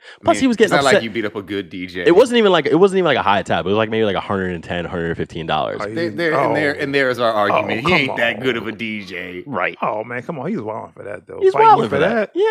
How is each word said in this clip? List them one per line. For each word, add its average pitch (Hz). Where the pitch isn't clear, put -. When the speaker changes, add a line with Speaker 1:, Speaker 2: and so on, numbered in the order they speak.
Speaker 1:
Plus, 330
Speaker 2:
I -
mean, -
Speaker 1:
he 262
was 233
getting 220
Speaker 2:
it's 165
not 160
Speaker 1:
upset. 139
Speaker 2:
like -
you 117
beat 110
up 104
a 107
good 98
D 92
J. 90
Speaker 1:
It 165
wasn't 233
even 208
like, 156
it -
wasn't 190
even 180
like 139
a 101
high 98
tab. 87
It 90
was, 104
like, 110
maybe, 110
like, 98
a 82
hundred 92
and 82
ten, 87
hundred 82
fifteen 82
dollars. 78
Speaker 3:
Are 104
Speaker 2:
There, 117
Speaker 3:
you 170
Speaker 2:
there, 160
and 123
there, 147
Speaker 3:
oh. -
Speaker 2:
and 143
there 139
is 123
our 117
argument. 107
Speaker 3:
Oh, -
Speaker 2:
He 180
ain't 143
Speaker 3:
come 107
Speaker 2:
that 117
Speaker 3:
on. 107
Speaker 2:
good 123
of 107
a 113
D 110
J. 90
Speaker 1:
Right. 90
Speaker 3:
Oh 113
man, 120
come 170
on. 135
He's 208
wilding 107
for 101
that 101
though. -
Speaker 1:
He's 381
Speaker 3:
Fighting 440
Speaker 1:
wilding 415
Speaker 3:
for -
Speaker 1:
for 139
that. 208
Speaker 3:
that? 330